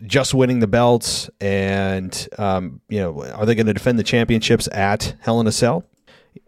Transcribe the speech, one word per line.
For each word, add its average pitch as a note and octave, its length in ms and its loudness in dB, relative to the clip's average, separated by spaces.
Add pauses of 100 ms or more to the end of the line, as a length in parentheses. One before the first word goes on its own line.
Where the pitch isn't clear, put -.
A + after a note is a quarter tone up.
just C3 300 0
winning B2+ 240 4
the A2+ 80 4
belts A#2+ 720 2
and, G2 880 -2 (100)
um, F#2 520 -4
you G#2+ 100 -2
know, D#2+ 320 -4
are D#2 120 -4
they A2+ 120 2
gonna G#2+ 180 2
defend A#2+ 240 0
the G#2+ 60 2
championships A2+ 680 2
at G2+ 500 -2
Hell A#2 200 2
in A2+ 60 2
a G#2 40 2
Cell? B2+ 320 0 (640)